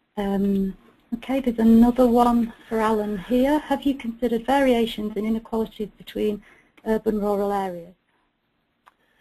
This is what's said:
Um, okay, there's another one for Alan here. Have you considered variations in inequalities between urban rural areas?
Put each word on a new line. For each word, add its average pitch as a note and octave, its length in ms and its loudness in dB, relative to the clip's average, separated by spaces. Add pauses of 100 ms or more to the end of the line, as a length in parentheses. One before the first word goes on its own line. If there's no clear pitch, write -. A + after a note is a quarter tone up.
(160)
Um, G3 600 -2 (380)
okay, C4+ 260 -4
there's B3 180 -2
another A#3 480 6
one A#3+ 460 2 (160)
for A3+ 100 -4
Alan G#3+ 400 -2
here. B3 400 0
Have C#4 240 -4
you C#4 120 0
considered A3+ 520 -4
variations A#3 720 0
in A3 100 -4
inequalities A3 600 -6 (100)
between G#3 460 -4 (420)
urban G#3+ 340 -2
rural G3+ 320 -2
areas? F#3 420 -8 (1300)